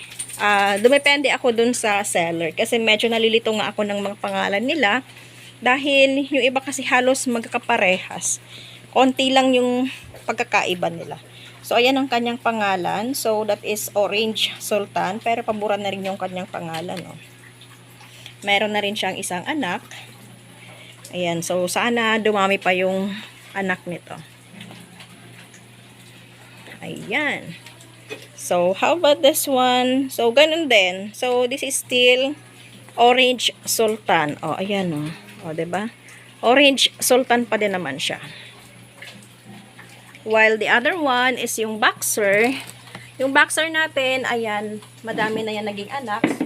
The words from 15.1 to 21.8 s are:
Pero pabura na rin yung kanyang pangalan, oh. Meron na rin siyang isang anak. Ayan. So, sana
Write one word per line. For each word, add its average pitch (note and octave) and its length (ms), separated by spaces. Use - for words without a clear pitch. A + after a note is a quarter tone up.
Pero A#3 240
pabura G#3 320
na G3+ 120
rin F#3+ 160
yung F#3+ 120
kanyang F#3 320
pangalan, E3+ 560
oh. D#3+ 120
Meron G3+ 320
na G#3 80
rin G3+ 160
siyang F#3+ 160
isang F3+ 320
anak. A3 360
Ayan. E3+ 280
So, F3+ 280
sana A3 480